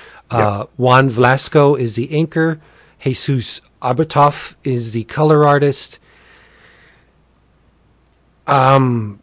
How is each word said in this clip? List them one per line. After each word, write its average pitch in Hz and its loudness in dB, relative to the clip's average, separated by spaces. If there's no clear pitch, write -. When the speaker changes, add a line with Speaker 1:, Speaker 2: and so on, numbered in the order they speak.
Speaker 1:
Yep. 117 0
Speaker 2:
Uh, 104 -2
Juan 127 4
Velasco 131 2
is 120 -4
the 120 -6
inker. 160 -2
Jesus 131 -4
Abertoff 143 0
is 120 -4
the 110 -6
color 151 2
artist. 143 0
Um, 131 0